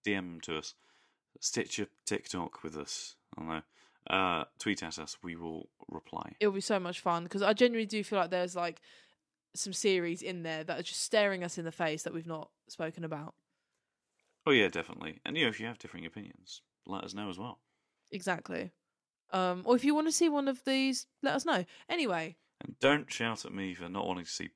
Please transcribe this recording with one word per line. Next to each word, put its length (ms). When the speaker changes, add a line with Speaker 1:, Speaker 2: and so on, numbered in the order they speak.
Speaker 1:
D 100
M 300
to 160
us. 160
Stitch 380
a 80
TikTok 600
with 120
us. 380
I 40
don't 80
know. 140
Uh, 340
tweet 240
at 160
us. 240
We 140
will 320
reply. 520
Speaker 2:
It'll 120
be 80
so 200
much 180
fun, 300
'cause 140
I 100
genuinely 340
do 160
feel 160
like 120
there's, 260
like, 240
some 180
series 480
in 220
there 220
that 160
are 20
just 200
staring 420
us 140
in 60
the 60
face 320
that 100
we've 140
not 240
spoken 360
about. 320
Speaker 1:
Oh, 60
yeah, 180
definitely. 560
And, 120
you 80
know, 60
if 100
you 60
have 120
differing 280
opinions, 560
let 180
us 100
know 160
as 80
well. 220
Speaker 2:
Exactly. 640
Um, 340
or 120
if 80
you 100
wanna 160
see 180
one 200
of 160
these, 420
let 140
us 80
know. 200
Anyway. 480
Speaker 1:
And 180
don't 320
shout 320
at 100
me 200
for 140
not 200
wanting 160
to 60
see 240